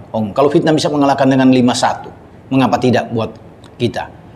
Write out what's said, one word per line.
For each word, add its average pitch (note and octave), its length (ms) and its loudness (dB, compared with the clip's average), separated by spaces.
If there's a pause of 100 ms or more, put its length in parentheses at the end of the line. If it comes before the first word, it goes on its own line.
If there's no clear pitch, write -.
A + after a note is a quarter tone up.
(120)
Hong A2 180 -4
Kong. F#2 60 -8
Kalau C#3 160 2
Vietnam D#3 260 2
bisa D#3+ 140 -2
mengalahkan C#3 340 0
dengan C3 240 4
lima B2 240 2
satu, - 320 -4 (400)
mengapa C3 320 0
tidak B2 320 0
buat A2 240 -6 (400)
kita? A2 320 -6 (300)